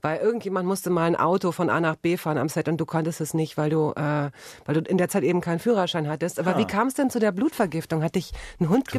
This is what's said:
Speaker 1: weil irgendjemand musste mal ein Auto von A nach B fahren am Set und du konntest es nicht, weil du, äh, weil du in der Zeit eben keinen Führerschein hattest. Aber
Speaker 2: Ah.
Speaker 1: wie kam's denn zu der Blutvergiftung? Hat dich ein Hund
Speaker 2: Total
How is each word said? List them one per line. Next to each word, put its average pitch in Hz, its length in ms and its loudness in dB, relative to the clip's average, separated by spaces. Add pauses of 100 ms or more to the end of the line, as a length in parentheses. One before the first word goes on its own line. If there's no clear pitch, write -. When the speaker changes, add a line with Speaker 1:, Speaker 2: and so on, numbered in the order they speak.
Speaker 1:
weil 156 180 -2
irgendjemand 196 480 0
musste 190 240 -2
mal 170 140 2
ein 170 120 4
Auto 175 360 2
von 165 180 0
A 139 100 2
nach 160 160 0
B 175 200 0
fahren 151 220 -2
am 135 100 0
Set 156 200 -2
und 160 100 0
du 165 80 -2
konntest 165 340 -2
es 156 140 -6
nicht, 160 220 -2
weil 151 140 0
du, 156 260 2
äh, 147 340 -2 (340)
weil 147 100 -2
du 160 60 4
in 180 180 0
der 180 100 2
Zeit 190 140 0
eben 175 180 2
keinen 170 200 -2
Führerschein 180 480 0
hattest. 156 300 -4
Aber 170 180 0
Speaker 2:
Ah. - 20 2
Speaker 1:
wie - 80 2
kam's 240 280 0
denn 269 160 2
zu - 80 -2
der 208 140 2
Blutvergiftung? 165 720 0
Hat 160 120 -2
dich - 180 -2 (280)
ein 170 80 2
Hund 247 200 4
Speaker 2:
Total 262 100 -4